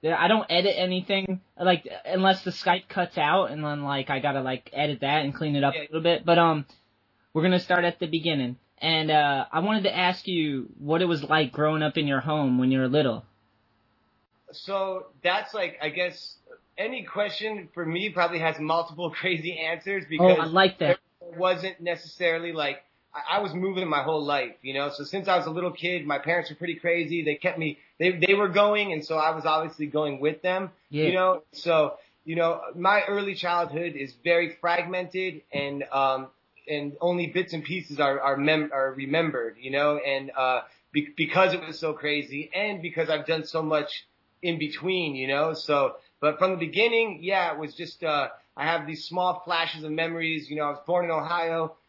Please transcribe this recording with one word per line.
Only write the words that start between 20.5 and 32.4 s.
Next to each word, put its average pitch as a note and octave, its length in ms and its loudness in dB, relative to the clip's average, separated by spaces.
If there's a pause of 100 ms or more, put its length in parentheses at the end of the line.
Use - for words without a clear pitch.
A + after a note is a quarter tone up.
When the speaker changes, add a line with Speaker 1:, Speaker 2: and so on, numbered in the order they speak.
Speaker 1:
that. E3 200 4 (220)
Speaker 2:
there E3+ 180 -16
wasn't F3+ 420 0
necessarily, E3+ 720 -2
like, C#3+ 300 -4 (320)
I, D3+ 220 -2
I G#3 40 4
was F#3 140 -4
moving F#3 340 -2
my D3 140 2
whole D3+ 220 0
life, C#3 380 -2
you C3+ 120 -10
know? C#3+ 160 -2
So C#3+ 140 -10
since F#3 220 -6
I F#3 100 4
was F3+ 100 2
a E3 40 -4
little E3+ 220 -4
kid, E3+ 340 -4
my C#3+ 120 0
parents E3 320 0
were D3+ 60 -14
pretty E3+ 200 -6
crazy. E3+ 480 0
They D3 120 0
kept F3 220 -2
me, D#3 200 -4 (200)
they, F3+ 140 4
they F3+ 220 4
were G3+ 140 2
going, G#3 440 4
and D#3 120 -4
so D#3+ 120 -2
I D#3+ 180 2
was D#3+ 120 -8
obviously D#3 400 0
going C#3+ 340 -2
with D3+ 220 0
them, F#3 280 0 (200)
Speaker 1:
Yeah. D3+ 160 0
Speaker 2:
you F3 80 2
know? F#3 280 4 (100)
So, D#3 440 2 (280)
you D#3+ 120 -6
know, E3 240 2 (140)